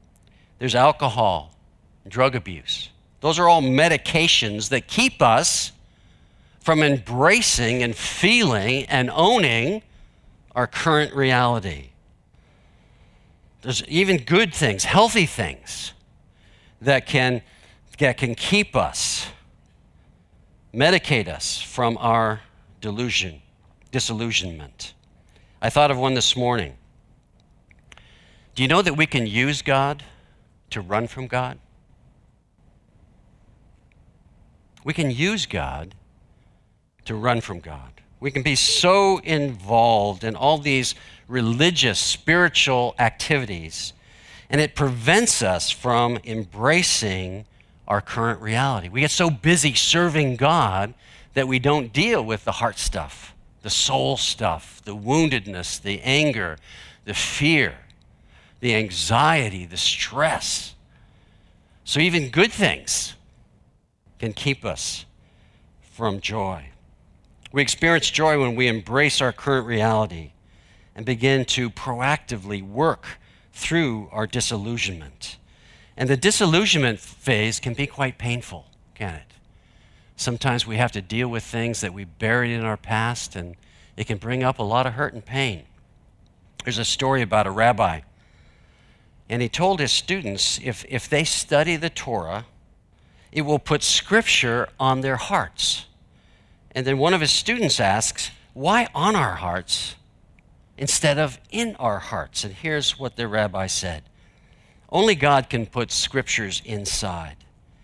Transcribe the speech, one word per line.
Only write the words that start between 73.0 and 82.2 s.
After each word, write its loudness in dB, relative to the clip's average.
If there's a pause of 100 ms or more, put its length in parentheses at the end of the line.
through -2
our -4
disillusionment. -6 (580)
And -2
the 4
disillusionment 2
phase -2
can -6
be -4
quite -6
painful, -6 (300)
can't -10
it? -20 (840)
Sometimes -2
we -6
have 0
to -8
deal -4
with -6
things -6
that -6
we -12
buried 0